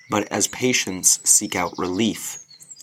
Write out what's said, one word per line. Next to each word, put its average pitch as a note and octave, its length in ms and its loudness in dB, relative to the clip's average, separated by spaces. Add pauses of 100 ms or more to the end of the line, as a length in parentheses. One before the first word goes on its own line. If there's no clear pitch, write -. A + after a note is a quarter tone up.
(100)
but G#2 200 2
as G2+ 180 2
patients G2+ 760 0
seek - 320 2
out F2 220 0
relief F#2 680 -2 (380)